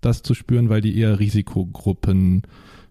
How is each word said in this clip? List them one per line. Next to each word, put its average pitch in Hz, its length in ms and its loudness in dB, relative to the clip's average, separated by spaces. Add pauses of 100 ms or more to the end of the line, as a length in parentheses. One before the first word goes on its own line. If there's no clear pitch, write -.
das 117 200 0
zu - 120 -2
spüren, 120 340 0
weil 107 140 0
die 104 140 -2
eher 107 220 2
Risikogruppen, 95 1200 0 (480)